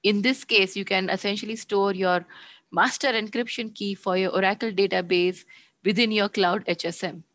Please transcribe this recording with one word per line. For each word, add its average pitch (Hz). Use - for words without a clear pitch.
In 208
this 254
case, 196
you 196
can 190
essentially 208
store 202
your 180
master 185
encryption 226
key 202
for 185
your 185
Oracle 196
database 185
within 214
your 208
Cloud 185
H 170
S 170
M 170